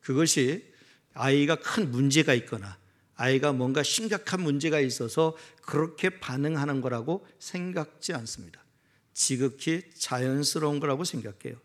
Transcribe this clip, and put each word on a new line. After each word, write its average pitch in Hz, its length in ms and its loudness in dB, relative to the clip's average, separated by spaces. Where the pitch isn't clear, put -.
그것이 151 680 2
아이가 143 420 4
큰 175 340 0
문제가 139 440 4
있거나 101 420 -4
아이가 135 380 2
뭔가 131 280 0
심각한 190 600 -2
문제가 151 380 2
있어서 135 540 0
그렇게 160 480 -2
반응하는 143 720 -2
거라고 123 440 -2
생각지 180 760 -8
않습니다. 113 500 -10
지극히 139 680 0
자연스러운 143 800 0
거라고 143 260 0
생각해요. 120 600 -8